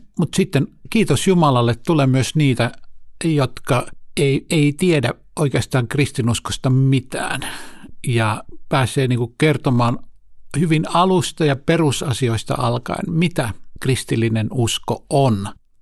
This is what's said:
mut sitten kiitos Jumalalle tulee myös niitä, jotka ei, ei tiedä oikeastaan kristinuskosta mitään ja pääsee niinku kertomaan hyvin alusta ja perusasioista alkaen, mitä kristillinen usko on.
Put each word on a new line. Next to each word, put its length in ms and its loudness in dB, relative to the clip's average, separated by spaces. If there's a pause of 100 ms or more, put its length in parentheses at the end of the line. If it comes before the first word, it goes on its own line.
(180)
mut 160 -2
sitten 320 2 (240)
kiitos 360 2
Jumalalle 480 4 (120)
tulee 200 4
myös 280 2
niitä, 380 2 (520)
jotka 640 0 (300)
ei, 340 2
ei 220 4
tiedä 400 2 (260)
oikeastaan 500 0
kristinuskosta 840 -2
mitään 720 0 (640)
ja 380 0 (240)
pääsee 400 2
niinku 300 0
kertomaan 600 2 (600)
hyvin 260 2 (100)
alusta 500 2
ja 120 4
perusasioista 1040 0
alkaen, 540 -2
mitä 380 0 (300)
kristillinen 720 0
usko 600 -2
on. 380 2 (320)